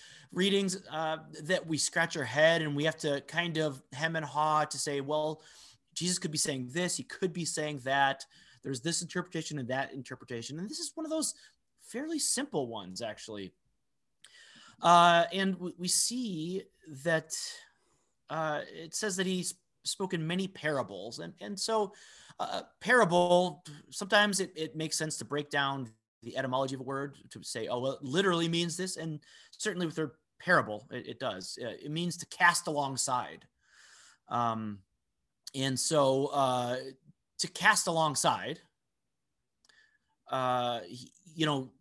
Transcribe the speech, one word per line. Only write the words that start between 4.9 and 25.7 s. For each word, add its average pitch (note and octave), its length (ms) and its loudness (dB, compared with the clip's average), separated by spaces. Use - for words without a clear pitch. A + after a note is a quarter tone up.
"Well, D3+ 420 -2
Jesus F3+ 240 0
could D#3 140 -4
be D3+ 60 -2
saying B2+ 340 -2
this, F3 240 -2
he B2+ 80 -8
could - 280 -4
be E3+ 120 -4
saying D3+ 400 -4
that. C#3 400 2
There's C3+ 180 -4
this E3 220 -2
interpretation D#3+ 560 -6
and A#2+ 100 -6
that C3+ 240 -2
interpretation." B2+ 640 -10
And G3 100 -6
this D#4 120 -8
is D#4 140 -8
one D#4+ 120 -8
of D4 40 -8
those D#4+ 240 -2
fairly D4+ 360 -6
simple G3+ 480 -2
ones, G2 360 -8
actually. G#2 500 -8
Uh, E3+ 500 10
and F#3+ 280 0
we, F3+ 180 -8
we F3+ 100 -4
see F#3+ 760 -2
that, D#3+ 320 0
uh, D#3 320 -2
it E3 220 -12
says G3+ 220 -2
that F#3 100 0
he F#3 140 0
s-, F3 140 -4
spoke F#3+ 300 -4
in D#3+ 120 -2
many F#3 220 -2
parables. A#2 720 -4
And, F3 200 -12
and G3+ 200 -8
so, G#3+ 320 0
uh, - 220 -4
parable, F3 840 6
sometimes G3+ 500 2
it, F3 160 -4
it D#3 180 -6
makes D#3 240 -2
sense D#3 200 -2
to - 60 -8
break C#3+ 260 -4
down C#3 420 -2